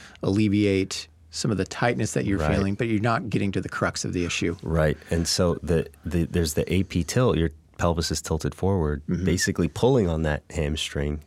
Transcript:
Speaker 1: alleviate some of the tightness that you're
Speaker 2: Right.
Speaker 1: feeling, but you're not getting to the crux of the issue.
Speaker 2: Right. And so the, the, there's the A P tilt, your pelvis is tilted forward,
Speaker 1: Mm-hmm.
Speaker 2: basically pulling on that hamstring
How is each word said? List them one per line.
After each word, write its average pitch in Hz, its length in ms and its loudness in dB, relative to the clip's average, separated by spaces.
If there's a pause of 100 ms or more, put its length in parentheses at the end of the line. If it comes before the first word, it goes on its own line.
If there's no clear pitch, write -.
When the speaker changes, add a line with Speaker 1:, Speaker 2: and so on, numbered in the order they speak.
(240)
Speaker 1:
alleviate 101 840 2 (240)
some - 200 -4
of 92 60 0
the 95 80 0
tightness 120 480 -2
that 123 120 -2
you're 98 140 0
Speaker 2:
Right. 78 160 2
Speaker 1:
feeling, 98 200 0
but 117 120 -2
you're 107 140 0
not 110 280 0
getting 98 220 0
to 92 100 -2
the 85 80 -8
crux - 360 -2
of 107 80 -4
the 90 120 0
issue. 85 380 -2
Speaker 2:
Right. 78 340 2 (140)
And 85 160 2
so 87 340 2
the, 80 260 0 (180)
the, 85 200 0
there's 82 280 0
the - 200 -2
A 95 100 2
P 90 200 -2
tilt, 117 340 2
your 82 120 2 (280)
pelvis 85 320 0
is 80 120 -4
tilted - 340 -2
forward, 80 540 0
Speaker 1:
Mm-hmm. 87 160 -2
Speaker 2:
basically 87 420 2
pulling 120 400 2
on 80 160 0
that 76 280 -2
hamstring 76 760 -2